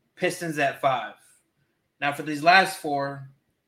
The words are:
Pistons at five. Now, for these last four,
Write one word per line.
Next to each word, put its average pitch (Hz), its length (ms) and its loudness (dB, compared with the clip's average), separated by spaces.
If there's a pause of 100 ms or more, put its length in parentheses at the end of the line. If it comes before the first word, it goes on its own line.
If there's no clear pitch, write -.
(160)
Pistons 165 420 -4
at 135 220 -2
five. 120 340 -2 (880)
Now, 143 120 -2
for 147 120 -8
these 147 180 -6
last 180 380 6
four, 139 480 -4 (400)